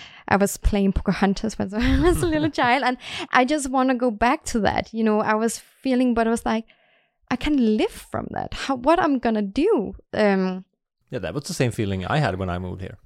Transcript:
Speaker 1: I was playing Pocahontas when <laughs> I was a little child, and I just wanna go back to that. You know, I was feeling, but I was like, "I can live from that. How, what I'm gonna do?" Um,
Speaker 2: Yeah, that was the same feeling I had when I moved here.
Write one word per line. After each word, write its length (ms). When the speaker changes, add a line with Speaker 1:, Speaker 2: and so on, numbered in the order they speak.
Speaker 1:
I 80
was 200
playing 360
Pocahontas 640
when 160
<laughs> 0
I 260
was 220
a 40
little 240
child, 320
and 140
I 140
just 260
wanna 240
go 160
back 360
to 140
that. 340
You 100
know, 160
I 140
was 240
feeling, 560
but 120
I 40
was 160
like, 180
"I 60
can 400
live 160
from 380
that. 240
How, 220
what 220
I'm 200
gonna 240
do?" 520
Um, 500
Speaker 2:
Yeah, 100
that 140
was 100
the 100
same 160
feeling 340
I 140
had 200
when 120
I 80
moved 220
here. 260